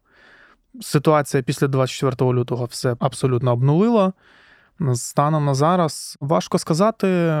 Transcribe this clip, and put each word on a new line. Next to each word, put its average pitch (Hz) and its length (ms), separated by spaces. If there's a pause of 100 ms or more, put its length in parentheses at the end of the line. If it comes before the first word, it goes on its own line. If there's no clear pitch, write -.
(800)
Ситуація 147 640
після 151 240
двадцять 131 280
четвертого 127 380
лютого 123 320
все 120 340
абсолютно 127 520
обнулила. 185 640 (800)
Станом 147 520
на 143 80
зараз 156 680
важко 170 360
сказати, 196 500 (340)